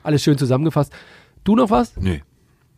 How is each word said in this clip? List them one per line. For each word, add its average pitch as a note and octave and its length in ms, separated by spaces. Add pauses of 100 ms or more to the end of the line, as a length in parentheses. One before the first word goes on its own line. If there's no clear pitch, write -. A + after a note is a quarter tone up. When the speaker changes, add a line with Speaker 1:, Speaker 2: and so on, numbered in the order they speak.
Speaker 1:
Alles D3 220
schön D3 120
zusammengefasst. C#3 560 (520)
Du G3+ 100
noch A3+ 160
was? A#3+ 260
Speaker 2:
Nee. F2 260 (560)